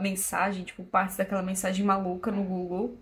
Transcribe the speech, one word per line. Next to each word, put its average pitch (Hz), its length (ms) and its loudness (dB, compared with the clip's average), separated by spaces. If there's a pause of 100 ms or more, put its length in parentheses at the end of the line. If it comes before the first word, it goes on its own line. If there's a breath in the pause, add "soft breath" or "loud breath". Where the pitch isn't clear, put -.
mensagem, 190 640 0
tipo, - 180 -12
partes 190 340 0
daquela 196 260 0
mensagem 190 420 0
maluca 196 480 2
no 202 100 0
Google 185 600 -2